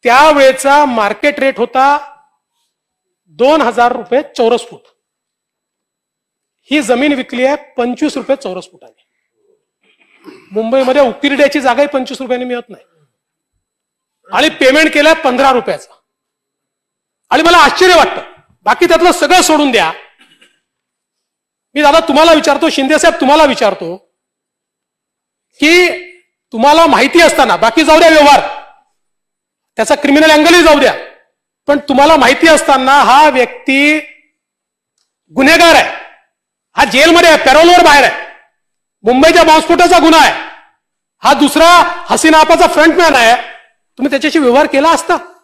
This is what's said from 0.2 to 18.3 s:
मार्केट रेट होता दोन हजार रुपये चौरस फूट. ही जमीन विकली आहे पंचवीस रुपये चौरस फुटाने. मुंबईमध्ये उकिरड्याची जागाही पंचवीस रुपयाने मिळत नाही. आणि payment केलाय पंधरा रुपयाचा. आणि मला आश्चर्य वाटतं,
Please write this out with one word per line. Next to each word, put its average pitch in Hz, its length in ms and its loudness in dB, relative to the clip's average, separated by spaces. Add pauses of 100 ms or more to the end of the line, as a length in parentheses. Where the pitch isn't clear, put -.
मार्केट 240 560 -4
रेट 269 180 -4
होता 269 400 -2 (1300)
दोन 247 340 0
हजार 240 320 -2
रुपये 240 300 -6 (140)
चौरस 233 240 -2 (100)
फूट. - 100 -20 (1900)
ही 294 120 -2
जमीन 247 300 -2
विकली 254 320 -8
आहे 277 120 -2 (180)
पंचवीस 247 420 -6
रुपये 269 200 -6
चौरस 185 360 -14
फुटाने. - 340 -20 (1500)
मुंबईमध्ये 247 500 -2
उकिरड्याची 277 580 -2
जागाही 254 280 -2
पंचवीस 269 320 -8
रुपयाने 247 240 -8
मिळत 247 240 -12
नाही. - 160 -20 (1500)
आणि 247 160 -2
payment 311 460 0
केलाय 302 200 2
पंधरा 269 380 -2
रुपयाचा. 214 420 -6 (1400)
आणि 285 120 -2
मला 339 160 2
आश्चर्य 349 380 2
वाटतं, - 260 -2 (400)